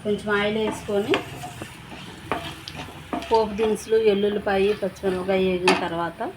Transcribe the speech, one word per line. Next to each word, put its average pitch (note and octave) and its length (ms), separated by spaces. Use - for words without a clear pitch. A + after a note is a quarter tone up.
కొంచెం G#3 340
ఆయిల్ G#3+ 260
వేసుకొని G#3+ 500
పోపు A3 320
దినుసులు, A3 380
ఎల్లుల్లిపాయ, G3+ 600
పచ్చిమిరపకాయ F#3+ 680
వేగిన F#3 260
తర్వాత E3+ 520